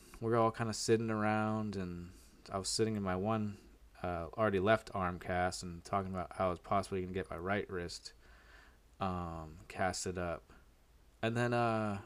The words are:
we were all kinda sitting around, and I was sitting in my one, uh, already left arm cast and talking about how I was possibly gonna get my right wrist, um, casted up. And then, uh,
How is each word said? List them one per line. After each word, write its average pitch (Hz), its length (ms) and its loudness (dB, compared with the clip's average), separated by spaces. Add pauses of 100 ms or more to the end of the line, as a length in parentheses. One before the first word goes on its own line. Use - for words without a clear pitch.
(200)
we 113 100 0
were 117 60 4
all 113 140 6
kinda 113 220 -2
sitting 113 380 4
around, 107 680 2
and 90 360 -6 (380)
I 98 80 -2
was 92 100 -2
sitting 110 280 2
in 101 60 -2
my 92 140 2
one, 104 420 0 (440)
uh, 85 320 -2
already 101 260 4
left 107 340 4
arm 90 240 -2
cast 90 440 0
and 85 220 -10
talking 95 280 -2
about 90 240 -4
how 95 120 2
I - 20 2
was 87 100 -4
possibly 98 420 0
gonna 92 120 -6
get 92 160 -4
my 80 80 -8
right 98 320 -2
wrist, 87 420 -8 (880)
um, 85 580 -4 (100)
casted 92 500 -2
up. 87 340 -4 (680)
And 117 140 0
then, 120 160 2
uh, 110 540 2